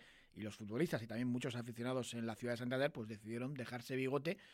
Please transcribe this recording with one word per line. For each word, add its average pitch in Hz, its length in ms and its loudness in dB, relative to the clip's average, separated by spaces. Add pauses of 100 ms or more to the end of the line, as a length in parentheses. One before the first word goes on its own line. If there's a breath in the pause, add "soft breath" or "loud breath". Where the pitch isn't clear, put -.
(340 soft breath)
y 95 80 -8
los 104 120 -4
futbolistas 117 480 2
y 113 40 -4
también 117 220 0
muchos 123 280 2
aficionados 120 560 0
en 117 140 0
la 110 100 0
ciudad 120 160 0
de 117 60 0
Santander, 131 340 4
pues, 110 160 -4
decidieron 113 460 -4
dejarse 127 420 -2
bigote 135 400 2 (180 loud breath)